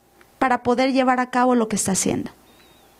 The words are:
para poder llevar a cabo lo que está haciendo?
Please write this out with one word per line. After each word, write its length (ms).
para 240
poder 300
llevar 260
a 100
cabo 240
lo 140
que 80
está 160
haciendo? 400